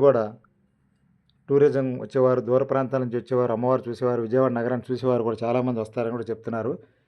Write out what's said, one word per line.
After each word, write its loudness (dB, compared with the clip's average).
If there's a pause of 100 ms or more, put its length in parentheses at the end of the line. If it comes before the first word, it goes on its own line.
కూడా 6 (1300)
టూరిజం 4 (160)
వచ్చేవారు, 2
దూర 4
ప్రాంతాల -2
నుంచి -6
వచ్చేవారు, 0
అమ్మవారు 0
చూసేవారు, -2
విజయవాడ 2
నగరాన్ని -4
చూసేవారు 0
కూడా -4
చాలామంది 0
వస్తారని -4
కూడా -8
చెప్తున్నారు. -6 (340)